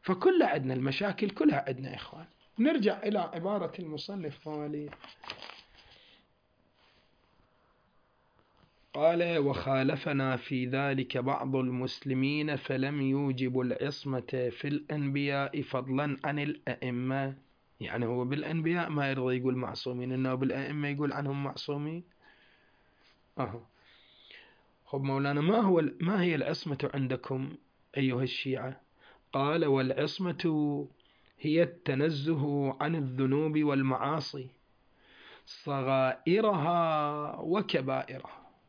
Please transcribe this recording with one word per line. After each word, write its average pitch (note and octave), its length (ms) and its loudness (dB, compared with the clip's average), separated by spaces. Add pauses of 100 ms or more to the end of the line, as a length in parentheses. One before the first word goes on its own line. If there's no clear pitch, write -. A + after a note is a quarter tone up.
فكل D#4+ 400 4
عندنا C#3+ 320 2
المشاكل، F#3 560 0
كلها D3+ 380 4
عندنا C3 260 -6
إخوان. - 320 -14 (320)
نرجع A#3+ 440 2
إلى G#3 160 0
عبارة F3 600 -2
المصنف D#3 680 -8
مواليه. D3 420 -6 (4000)
قال: E3+ 440 4
"وخالفنا C3+ 1000 2
في B2+ 300 -2
ذلك C3+ 520 0
بعض C3 380 0
المسلمين C3 1000 0
فلم C#3 440 -2
يوجب C3 600 2
العصمة B2+ 920 -2
في - 160 -6
الأنبياء C#3+ 920 -2
فضلًا C3 600 -2
عن D3 140 0
الأئمة." C3+ 960 -2 (460)
يعني A#2 260 -2
هو B2 180 0
بالأنبياء D#3+ 640 0
ما D3 220 0
يرضى B2+ 260 0
يقول B2+ 200 0
معصومين، B2 560 -4
إنه C3 220 0
بالأئمة C#3 540 -2
يقول C#3+ 240 0
عنهم C#3 320 -2
معصومين. D3 600 -4 (1300)
أها. A#2 280 -6 (1200)
خب C3+ 160 -4
مولانا، C#3 380 0
ما F#3+ 180 4
هو F#3+ 220 6
ال-، D3+ 200 0
ما F3+ 220 2
هي F3 120 2
العصمة C#3+ 600 -2
عندكم C3+ 600 -2 (420)
أيها C3 260 2
الشيعة؟ B2+ 580 -4 (520)
قال: D3 320 2
"والعصمة D3 1200 0 (540)
هي D#3 220 4
التنزه C#3+ 1200 0
عن D#3+ 140 0
الذنوب C#3 600 2
والمعاصي C#3 880 0 (1000)
صغائرها D3+ 1900 2
وكبائرها." C3+ 1040 -2 (260)